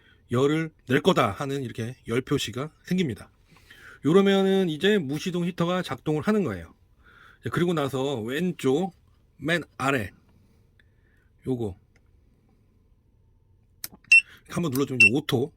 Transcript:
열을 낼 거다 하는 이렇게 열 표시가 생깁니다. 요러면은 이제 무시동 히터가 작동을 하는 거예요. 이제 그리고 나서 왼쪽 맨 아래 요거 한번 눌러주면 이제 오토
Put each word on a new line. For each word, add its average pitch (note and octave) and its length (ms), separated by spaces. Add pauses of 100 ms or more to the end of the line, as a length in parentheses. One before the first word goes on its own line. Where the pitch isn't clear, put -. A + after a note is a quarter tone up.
(320)
열을 D3+ 400 (160)
낼 C3+ 140
거다 C#3 300
하는 C#3 320
이렇게 A#2 320 (120)
열 A#2 140
표시가 C3 500 (120)
생깁니다. E3+ 480 (720)
요러면은 F#3+ 640
이제 F3+ 280
무시동 E3+ 480
히터가 F3+ 360
작동을 D3+ 400
하는 G#3+ 220
거예요. F#2 300 (680)
이제 A#2+ 80
그리고 F3 240
나서 C3+ 460
왼쪽 D3+ 760 (440)
맨 D#3+ 260 (140)
아래 B2+ 340 (1400)
요거 A#2+ 300 (2750)
한번 E3+ 220
눌러주면 C3 300
이제 A2 120
오토 D3 440